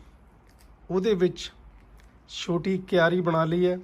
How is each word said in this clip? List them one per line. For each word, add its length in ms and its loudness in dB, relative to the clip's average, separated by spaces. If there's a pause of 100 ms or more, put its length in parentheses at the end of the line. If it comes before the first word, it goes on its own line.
(880)
ਉਹਦੇ 260 0
ਵਿੱਚ 360 -2 (800)
ਛੋਟੀ 480 -4 (100)
ਕਿਆਰੀ 340 2
ਬਣਾ 240 2
ਲਈ 220 0
ਹੈ। 160 0